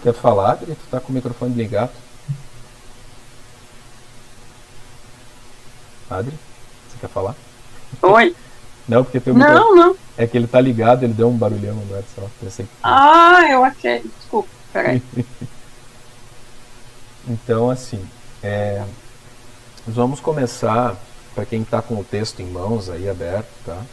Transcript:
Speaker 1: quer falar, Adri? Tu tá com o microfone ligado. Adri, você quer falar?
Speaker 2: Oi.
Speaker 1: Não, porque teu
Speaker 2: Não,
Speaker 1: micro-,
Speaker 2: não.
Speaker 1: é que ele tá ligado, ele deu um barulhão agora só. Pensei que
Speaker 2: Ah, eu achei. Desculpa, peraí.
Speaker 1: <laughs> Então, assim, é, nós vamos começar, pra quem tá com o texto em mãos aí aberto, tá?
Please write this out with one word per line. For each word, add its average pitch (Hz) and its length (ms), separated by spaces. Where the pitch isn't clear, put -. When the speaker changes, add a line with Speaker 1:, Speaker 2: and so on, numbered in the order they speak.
Speaker 1:
quer 120 100
falar, 107 380
Adri? - 240
Tu - 160
tá 131 80
com 135 120
o 131 40
microfone 127 400
ligado. 113 360
Adri, 131 240
você - 100
quer 98 100
falar? 98 260
Speaker 2:
Oi. 233 340
Speaker 1:
Não, 120 160
porque 127 160
teu - 140
Speaker 2:
Não, 254 140
Speaker 1:
micro-, 381 280
Speaker 2:
não. 349 200
Speaker 1:
é 117 100
que 123 100
ele 120 80
tá 127 140
ligado, 127 440
ele 117 100
deu 113 160
um 120 80
barulhão 107 440
agora 98 220
só. 101 140
Pensei - 260
que - 60
Speaker 2:
Ah, 330 640
eu 254 140
achei. 240 380
Desculpa, - 480
peraí. 123 300
Speaker 1:
<laughs> 123 80
Então, 117 440
assim, 120 360
é, 104 400
nós 110 80
vamos 123 240
começar, 120 800
pra 107 120
quem 113 180
tá 139 180
com - 140
o 101 80
texto 104 380
em 92 40
mãos 92 440
aí 90 200
aberto, 90 380
tá? 85 160